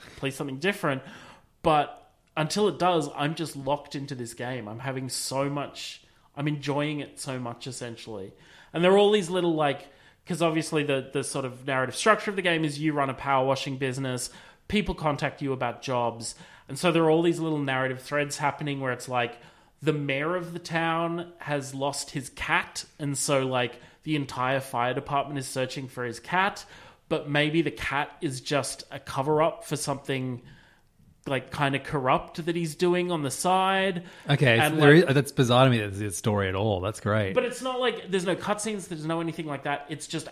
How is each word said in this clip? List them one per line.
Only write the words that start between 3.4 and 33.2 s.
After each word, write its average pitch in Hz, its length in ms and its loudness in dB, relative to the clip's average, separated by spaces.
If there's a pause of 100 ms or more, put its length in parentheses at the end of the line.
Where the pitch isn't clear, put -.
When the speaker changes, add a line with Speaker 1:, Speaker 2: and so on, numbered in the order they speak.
Speaker 1:
locked 139 380 -4
into 139 200 -8
this 120 200 -8
game. 123 340 -8
I'm 110 100 -10
having 131 320 -6
so 135 400 -2
much, - 500 -8 (360)
I'm 147 120 -2
enjoying 147 520 -2
it - 200 -12
so 131 180 -6
much, 117 280 -8
essentially. 113 640 -10 (400)
And 165 100 0
there 180 100 8
are 196 60 8
all 202 120 8
these 202 180 4
little, 175 260 2
like, 143 340 0 (360)
'cause 160 160 -6
obviously 160 440 2
the, 135 280 -2
the 139 100 0
sort 135 220 -4
of 127 220 -10
narrative 131 300 0
structure - 340 2
of 190 60 -6
the 190 60 -2
game 165 220 2
is 143 160 -2
you 151 140 0
run 139 160 2
a 131 40 -6
power 135 320 2
washing 135 300 0
business, 131 540 -4 (380)
people 196 260 0
contact 147 480 -2
you 135 100 -2
about 123 300 -4
jobs. 117 520 -2 (320)
And 135 120 -10
so 180 140 4
there 165 100 4
are 160 80 6
all 160 100 6
these 170 200 2
little 160 180 0
narrative 131 420 0
threads 147 380 -2
happening 143 420 -2
where 127 120 -2
it's 120 160 -8
like, 120 280 -2 (460)
the 151 100 2
mayor 143 440 -2
of 170 160 -8
the 170 60 -10
town 170 800 -2
has 135 360 -4
lost 135 360 -4
his 135 200 -6
cat, - 540 -2 (140)
and 143 180 -4
so, 135 300 2
like, 123 340 -2 (220)
the 156 120 -2
entire 131 460 0
fire 127 320 -2
department 139 460 -2
is 131 100 -6
searching 131 400 -4
for 123 160 -8
his 117 160 -8
cat, 190 460 -2 (420)
but 147 220 -2
maybe 151 320 4
the 143 80 -2
cat - 400 -4 (100)
is 131 220 -6
just - 480 -2
a 139 80 -12
cover-up 151 640 0
for 151 120 -2
something, 131 640 -4 (840)
like, 131 240 -2
kinda 139 280 0
corrupt 147 680 0
that 165 100 -2
he's 165 200 -4
doing 180 360 2
on 160 120 -2